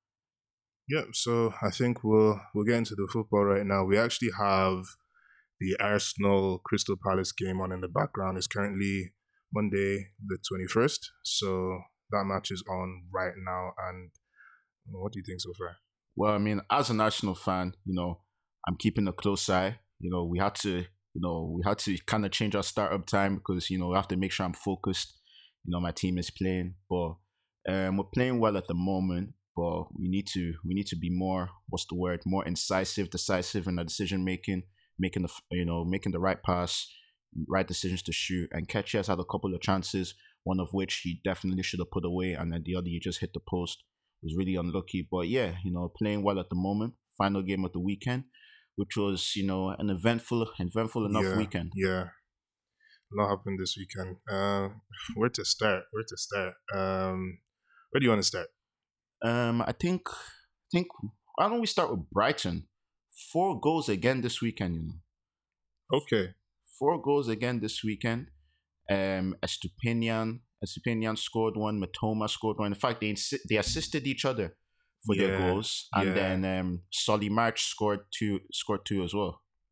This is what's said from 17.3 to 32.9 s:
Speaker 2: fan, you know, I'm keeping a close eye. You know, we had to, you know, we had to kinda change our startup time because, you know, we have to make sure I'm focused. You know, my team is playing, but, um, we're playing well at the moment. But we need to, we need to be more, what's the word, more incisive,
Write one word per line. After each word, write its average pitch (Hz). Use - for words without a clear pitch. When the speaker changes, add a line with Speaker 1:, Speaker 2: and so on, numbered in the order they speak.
Speaker 2:
fan, 92
you 95
know, 87
I'm 87
keeping 104
a 90
close -
eye. 95
You 87
know, 90
we 87
had 101
to, 92
you 87
know, 82
we 87
had 101
to 95
kinda 107
change 104
our 98
startup 95
time 98
because, 90
you 92
know, 87
we 90
have 98
to 92
make 92
sure 95
I'm 90
focused. -
You 90
know, 87
my 87
team 90
is 87
playing, 92
but, 85
um, 95
we're 95
playing 127
well 107
at 92
the 98
moment. 92
But 85
we 90
need 101
to, 85
we 87
need 98
to 87
be 85
more, 92
what's -
the -
word, 90
more 95
incisive, 92